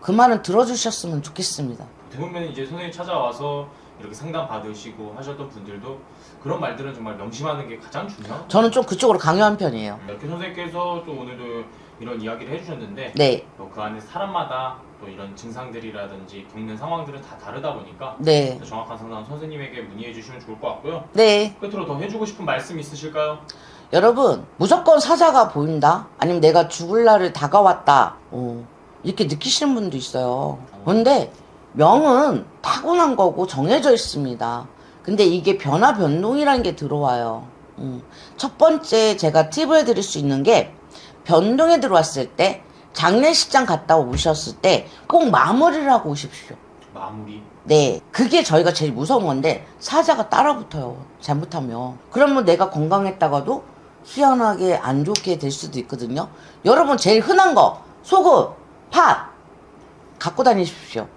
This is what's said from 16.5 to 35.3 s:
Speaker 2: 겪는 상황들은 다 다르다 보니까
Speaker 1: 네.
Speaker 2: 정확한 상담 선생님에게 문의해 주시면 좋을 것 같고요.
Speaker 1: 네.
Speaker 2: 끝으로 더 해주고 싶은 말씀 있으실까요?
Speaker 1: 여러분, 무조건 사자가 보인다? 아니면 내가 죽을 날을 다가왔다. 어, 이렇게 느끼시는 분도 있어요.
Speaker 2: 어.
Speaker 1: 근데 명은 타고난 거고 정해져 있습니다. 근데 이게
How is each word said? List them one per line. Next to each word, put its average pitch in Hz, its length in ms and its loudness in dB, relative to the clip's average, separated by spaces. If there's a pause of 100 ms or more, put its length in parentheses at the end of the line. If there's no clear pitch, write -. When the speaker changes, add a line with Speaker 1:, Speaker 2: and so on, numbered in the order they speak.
Speaker 2:
겪는 110 240 -14
상황들은 151 460 -10
다 - 160 -20
다르다 135 360 -10
보니까 - 440 -16
Speaker 1:
네. 139 460 0
Speaker 2:
정확한 113 340 -12
상담 110 260 -14
선생님에게 143 580 -14
문의해 107 300 -16
주시면 117 280 -18
좋을 107 200 -18
것 120 80 -6
같고요. 151 440 -10
Speaker 1:
네. 208 480 4
Speaker 2:
끝으로 196 260 -8
더 139 120 -6
해주고 208 280 -6
싶은 208 180 -12
말씀 - 340 -6
있으실까요? 151 600 -8 (540)
Speaker 1:
여러분, 202 540 4 (100)
무조건 320 440 4
사자가 285 500 4
보인다? 156 580 0 (100)
아니면 170 220 0
내가 160 280 6
죽을 196 360 -2
날을 202 280 4
다가왔다. 147 840 4 (140)
어, 120 340 -8 (400)
이렇게 185 200 -2
느끼시는 262 500 -2
분도 196 220 -6
있어요. 131 600 -4 (140)
Speaker 2:
어. - 120 -20
Speaker 1:
근데 226 460 2 (440)
명은 247 720 4 (160)
타고난 320 540 0
거고 185 300 0
정해져 214 460 2
있습니다. 123 720 -4 (360)
근데 202 220 2
이게 180 340 2